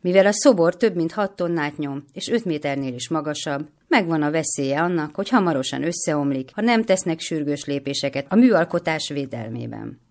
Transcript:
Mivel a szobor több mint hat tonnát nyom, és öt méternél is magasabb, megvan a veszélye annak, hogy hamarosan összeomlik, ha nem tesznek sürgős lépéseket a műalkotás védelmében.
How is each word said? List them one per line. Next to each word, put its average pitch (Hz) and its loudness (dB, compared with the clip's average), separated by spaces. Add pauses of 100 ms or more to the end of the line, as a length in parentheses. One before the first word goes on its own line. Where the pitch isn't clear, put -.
Mivel 185 6
a 208 4
szobor 180 4
több 214 2
mint 165 -2
hat 202 -4
tonnát 165 -2
nyom, 143 -6
és - -10
öt 226 0
méternél 139 -4
is 120 -10
magasabb, 147 -4 (200)
megvan 165 2
a 147 0
veszélye 147 -2
annak, 165 -2
hogy 196 -6
hamarosan 151 0
összeomlik, 143 -2
ha - -8
nem 226 2
tesznek 185 0
sürgős 147 -4
lépéseket 139 -4
a 185 2
műalkotás 170 4
védelmében. 117 -8